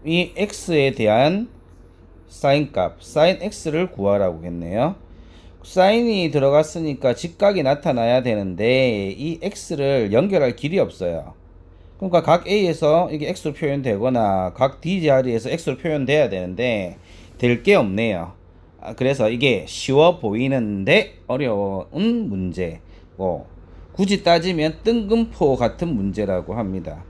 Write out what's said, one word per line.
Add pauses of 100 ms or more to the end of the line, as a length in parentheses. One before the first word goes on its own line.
이
X에
대한 (800)
사인값,
사인
X를
구하라고
했네요. (680)
사인이
들어갔으니까
직각이
나타나야
되는데
이
X를
연결할
길이
없어요. (640)
그러니까
각
A에서
이게
X로
표현되거나
각
D
자리에서
X로
표현돼야
되는데 (400)
될
게
없네요. (480)
아,
그래서
이게
쉬워
보이는데
어려운
문제고, (460)
굳이
따지면
뜬금포
같은
문제라고
합니다.